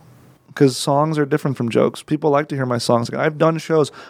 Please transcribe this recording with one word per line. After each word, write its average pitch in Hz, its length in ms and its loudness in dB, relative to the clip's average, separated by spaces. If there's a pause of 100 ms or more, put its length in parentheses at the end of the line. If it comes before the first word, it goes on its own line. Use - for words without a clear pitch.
(540)
'Cause 135 220 4
songs 151 420 0
are 147 80 2
different 143 300 -2
from 120 140 -2
jokes. 120 320 0
People 151 280 -2
like 143 180 0
to 151 60 -6
hear 135 120 -4
my 123 120 -2
songs. 120 320 0
I've 147 280 -2
done 160 200 2
shows. 156 320 0 (200)